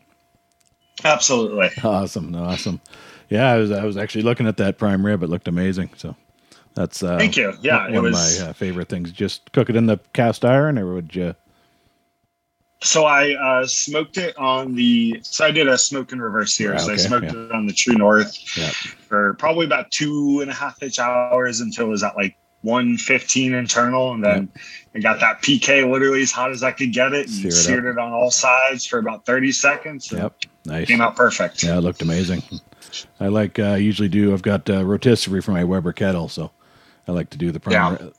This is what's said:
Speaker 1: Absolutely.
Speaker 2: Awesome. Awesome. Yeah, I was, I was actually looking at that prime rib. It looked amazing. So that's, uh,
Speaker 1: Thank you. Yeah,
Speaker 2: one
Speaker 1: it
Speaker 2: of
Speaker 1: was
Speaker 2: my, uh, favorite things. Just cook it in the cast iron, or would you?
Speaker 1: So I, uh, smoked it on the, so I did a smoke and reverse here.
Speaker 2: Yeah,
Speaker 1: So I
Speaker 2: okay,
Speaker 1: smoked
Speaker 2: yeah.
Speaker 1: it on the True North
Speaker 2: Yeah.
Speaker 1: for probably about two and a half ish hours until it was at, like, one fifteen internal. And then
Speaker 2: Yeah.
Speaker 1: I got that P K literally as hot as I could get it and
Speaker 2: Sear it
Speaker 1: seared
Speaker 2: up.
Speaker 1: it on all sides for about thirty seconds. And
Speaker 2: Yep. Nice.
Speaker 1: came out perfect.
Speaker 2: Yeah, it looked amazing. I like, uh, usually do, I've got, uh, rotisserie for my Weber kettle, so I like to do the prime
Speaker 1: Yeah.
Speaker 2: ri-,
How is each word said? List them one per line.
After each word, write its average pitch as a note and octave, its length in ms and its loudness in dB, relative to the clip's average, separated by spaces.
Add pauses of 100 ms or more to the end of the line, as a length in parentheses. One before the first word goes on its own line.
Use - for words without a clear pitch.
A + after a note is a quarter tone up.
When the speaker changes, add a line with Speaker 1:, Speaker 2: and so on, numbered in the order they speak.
(1040)
Speaker 1:
Absolutely. A2+ 640 2 (140)
Speaker 2:
Awesome. F#2+ 520 -2
Awesome. F2 460 -4 (500)
Yeah, B2 220 4
I A#2 40 4
was, G#2+ 140 2
I G2+ 140 -2
was G#2 120 -4
actually G#2+ 260 -4
looking A#2+ 240 2
at G2+ 120 0
that G2 200 0
prime G2 260 2
rib. G#2 180 0
It F2 60 -2
looked E2+ 200 -4
amazing. F2+ 480 -2
So D#2+ 180 -14 (600)
that's, - 280 -6
uh, F2 160 0
Speaker 1:
Thank G#2+ 180 0
you. G#2 160 0 (100)
Yeah, C3+ 220 2
Speaker 2:
one A2+ 100 -4
Speaker 1:
it - 40 0
Speaker 2:
of F#2+ 60 2
Speaker 1:
was F2 360 0
Speaker 2:
my, E2+ 80 -6
uh, D2+ 40 -10
favorite F2+ 360 -6
things. F2 240 -8
Just - 400 -6
cook B2+ 180 2
it A2 60 2
in A#2 100 4
the G#2+ 120 2 (140)
cast A#2 320 0
iron, C3+ 340 4
or F2+ 160 -4
would E2 200 -8
you? F2 200 -4 (1500)
Speaker 1:
So D#3+ 220 4
I, C#3+ 300 4
uh, C3 320 0
smoked D3+ 520 -4
it F3 180 -4
on C3 380 -2
the, A#2 480 2
so - 240 -2
I D3+ 40 2
did D#3 180 2
a B2+ 100 4
smoke C3 340 -2
and B2+ 100 -8
reverse G#2+ 340 -2
here. G#2 160 -2
Speaker 2:
Yeah, - 60 -2
Speaker 1:
So F2 120 -2
I G#2 40 -2
Speaker 2:
okay, G2 80 0
Speaker 1:
smoked A#2 240 0
Speaker 2:
yeah. - 180 -10
Speaker 1:
it A2+ 80 -14
on A2 140 -2
the G2+ 60 -2
True A#2+ 220 2
North G#2 420 4 (220)
Speaker 2:
Yeah. D#2+ 120 -4 (380)
Speaker 1:
for G#2 260 2
probably E3 300 0
about C#3+ 260 -2
two D3 520 0
and C3+ 80 -6
a C3 40 -8
half C3+ 280 -10
ish C3 160 -6
hours B2 640 0
until A#2 260 -4
it A2 40 -2
was G#2 120 -2
at, G2+ 140 -4
like, G2 200 -4 (240)
one A#2+ 360 0
fifteen C3 560 0
internal. B2 600 0
And A2 100 -2
then G2 300 2
Speaker 2:
Yeah. - 60 -20 (340)
Speaker 1:
I A2 60 -8
got A2 200 2
that A2+ 220 0
P C#3 160 2
K C3+ 260 4
literally C3+ 380 2
as B2+ 100 0
hot B2+ 180 -2
as B2 120 -8
I B2+ 100 0
could B2+ 220 -2
get C3 180 2
it C#3+ 140 -2
and A#2+ 100 -10
Speaker 2:
Sear F#2+ 120 -4
it E2+ 40 -2
Speaker 1:
seared B2 340 2
Speaker 2:
up. B2 100 -2
Speaker 1:
it - 20 -4
on A#2 140 -4
all B2 180 2
sides B2+ 560 2
for B2 120 -2
about A2 280 -6
thirty C3 260 2
seconds. C#3+ 580 -2
And - 120 -4
Speaker 2:
Yep. - 120 -6 (300)
Nice. D#2+ 240 -4
Speaker 1:
came A#2 140 2
out A#2 120 0
perfect. G#2 480 0
Speaker 2:
Yeah, E2+ 140 2
it F2 60 2
looked F2 180 -2
amazing. E2+ 420 0 (800)
I G2 80 -2
like, G#2 300 0
uh, G2+ 160 2
usually G2+ 340 2
do, G2+ 240 4
I've F#2+ 80 0
got, G2+ 300 0
uh, F#2+ 120 2
rotisserie G2 600 2
for - 100 -4
my F2+ 100 2
Weber F2 300 0
kettle, F2+ 380 -2
so D#2 220 -10 (540)
I F2+ 60 -4
like E2+ 180 -2
to - 80 -14
do E2+ 140 -2
the D#2 80 -8
prime - 140 -2
Speaker 1:
Yeah. F#2 220 2 (100)
Speaker 2:
ri-, - 120 -20